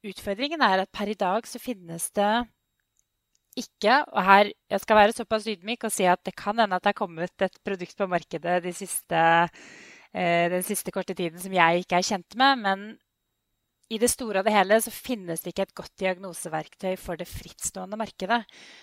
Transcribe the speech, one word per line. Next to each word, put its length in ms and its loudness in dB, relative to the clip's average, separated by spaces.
utfordringen 560 -4
er 160 4
at 120 -6
per 200 -6
i 60 -8
dag 260 0
så 160 -14
finnes 460 -8
det 140 2
ikke, 380 2
og 100 0
her, 280 6
jeg 100 0
skal 160 2
være 160 8
såpass 400 -6
ydmyk 320 -8
og 80 -6
si 160 0
at 160 4
det 140 -8
kan 180 -4
hende 220 2
at 80 -6
det 80 4
har 80 -8
kommet 420 -4
et 220 -6
produkt 320 -8
på 100 -2
markedet 560 -2
de 80 -6
siste, 480 -4
eh, 340 2
den 160 -2
siste 300 -6
korte 240 -6
tiden 240 -6
som 100 -10
jeg 320 4
ikke 160 0
er 80 -2
kjent 320 -6
med, 240 4
men 240 -2
i 80 -4
det 120 4
store 280 -2
og 80 0
det 80 4
hele 240 6
så 120 -6
finnes 500 -8
det 100 -10
ikke 160 -4
et 80 -20
godt 240 -16
diagnoseverktøy 960 -6
for 240 -8
det 80 -10
frittstående 720 -10
markedet 420 -4